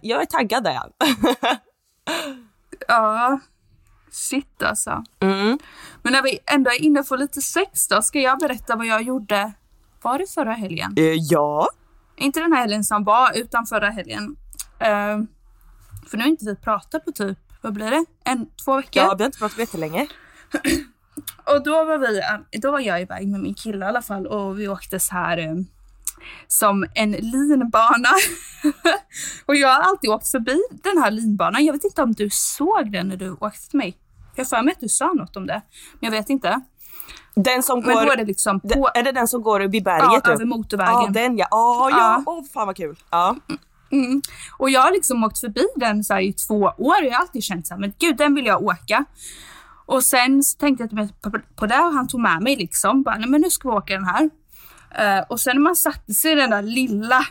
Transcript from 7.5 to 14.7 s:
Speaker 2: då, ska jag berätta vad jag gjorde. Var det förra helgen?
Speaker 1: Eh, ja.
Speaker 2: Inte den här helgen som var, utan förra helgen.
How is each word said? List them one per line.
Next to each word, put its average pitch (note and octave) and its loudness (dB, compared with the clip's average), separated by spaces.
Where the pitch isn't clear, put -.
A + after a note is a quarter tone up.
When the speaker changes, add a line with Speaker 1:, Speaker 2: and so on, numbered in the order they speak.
Speaker 2:
då, G#3 2
ska - -2
jag C4 2
berätta B3 -2
vad A3+ -4
jag A3 0
gjorde. G#3+ -2
Var B3 -2
det F#4+ -4
förra A#3 -2
helgen? E3+ -6
Speaker 1:
Eh, D#3 4
ja. D#3+ 2
Speaker 2:
Inte C#4 -2
den E4 2
här C4+ 4
helgen G#3+ -2
som G#3 -2
var, A3+ 4
utan A3+ -4
förra G#3 -2
helgen. G#3 -10